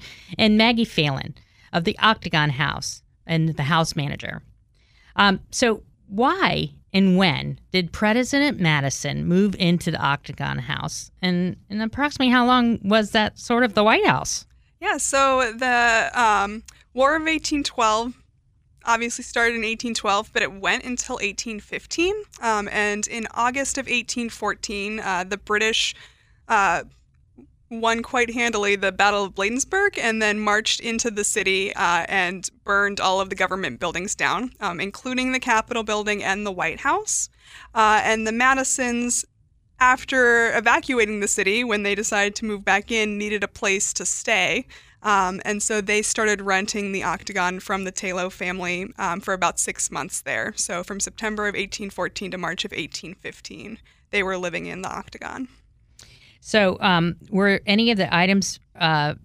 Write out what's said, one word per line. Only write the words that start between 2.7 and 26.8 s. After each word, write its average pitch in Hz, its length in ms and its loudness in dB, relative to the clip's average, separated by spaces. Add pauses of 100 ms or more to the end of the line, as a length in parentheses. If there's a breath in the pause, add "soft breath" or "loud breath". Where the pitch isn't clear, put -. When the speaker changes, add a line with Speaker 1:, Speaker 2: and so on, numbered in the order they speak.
Speaker 1:
and 160 300 2
the 147 80 -4
House 160 300 2
Manager. - 480 -6 (720 soft breath)
Um, 202 240 4 (100)
so - 320 2 (260)
why 196 640 0 (240)
and 190 240 6
when 143 420 0 (120)
did 180 200 0
President 254 640 2
Madison 143 680 0
move 185 320 4
into 175 320 2
the 156 100 -4
Octagon 143 580 -2
House? 139 520 -8 (100)
And, 180 360 0 (120)
and 214 140 -4
approximately 254 500 0
how 247 140 4
long 240 360 4
was 208 280 2
that 214 280 0
sort 240 260 2
of 214 100 -2
the 208 100 6
White 302 220 4
House? - 400 0 (340)
Speaker 2:
Yeah, 370 160 -2
so 262 560 2
the, 233 640 2
um, 214 480 2 (320 loud breath)
War 269 220 4
of 311 100 -2
eighteen 302 360 0
twelve 233 520 0 (680)
obviously 233 400 -2
started 233 320 0
in 226 80 -4
eighteen 226 300 -4
twelve, 214 380 -2
but 220 100 0
it 156 100 -2
went 196 320 -2
until 247 360 -6
eighteen 208 400 -8
fifteen. - 540 -4 (260)
Um, 214 300 -2
and 208 380 -2
in 226 260 -6
August 254 440 -2
of 254 100 -6
eighteen 240 420 -4
fourteen, 208 680 -6
uh, 185 240 -4
the 190 140 -6
British, 214 560 0 (540 soft breath)
uh, 190 360 2 (840)